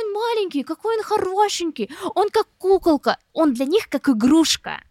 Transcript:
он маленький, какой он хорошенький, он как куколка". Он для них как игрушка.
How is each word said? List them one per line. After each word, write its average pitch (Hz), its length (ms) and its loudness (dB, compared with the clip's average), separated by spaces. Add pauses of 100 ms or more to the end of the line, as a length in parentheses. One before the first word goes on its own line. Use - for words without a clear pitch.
он 403 80 -6
маленький, 415 500 -4
какой 427 340 -4
он 427 60 -4
хорошенький, 381 840 -2 (260)
он 392 140 2
как 427 180 0 (100)
куколка". 349 600 2 (160)
Он 302 200 2
для 247 120 -4
них 359 240 0
как - 180 -2
игрушка. 262 840 2